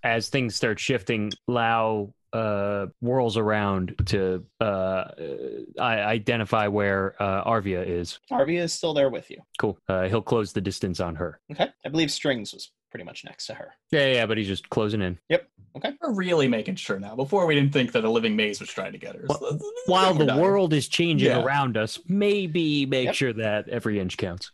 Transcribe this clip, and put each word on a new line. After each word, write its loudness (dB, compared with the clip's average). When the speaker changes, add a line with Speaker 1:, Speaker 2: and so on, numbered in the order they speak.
Speaker 1:
as 0
things -2
start 0
shifting, -2
Lau, 0
uh, -2
whirls 0
around 2
to, 0
uh, 4
uh, 0
I-, 2
identify 2
where, 2
uh, 0
Arvia 0
is. -4
Speaker 2:
Arvia 2
is -2
still -2
there 4
with -6
you. -16
Speaker 1:
Cool. -2
Uh, 2
he'll 2
close 0
the -2
distance -4
on -4
her. -6
Speaker 2:
Okay. -2
I -6
believe 0
Strings -2
was -16
pretty -14
much -16
next -16
to -10
her. -16
Speaker 1:
Yeah, 4
yeah, 4
but 0
he's 0
just -4
closing 0
in. -2
Speaker 2:
Yep. 2
Okay. -6
Speaker 3:
We're -2
really 2
making -2
sure -6
now. -12
Before, 0
we 4
didn't 4
think 2
that 2
a 2
living 2
maze 0
was -12
trying -8
to -16
get -14
her. -14
So 4
Speaker 1:
Wh-, -6
Speaker 3:
this -6
is -10
Speaker 1:
while 6
Speaker 3:
what 2
we're 6
Speaker 1:
the 2
Speaker 3:
doing. 2
Speaker 1:
world 4
is 2
changing 2
Speaker 3:
Yeah. 2
Speaker 1:
around 0
us, -2
maybe 2
make 0
Speaker 2:
Yep. -2
Speaker 1:
sure 0
that -2
every 0
inch -4
counts. -6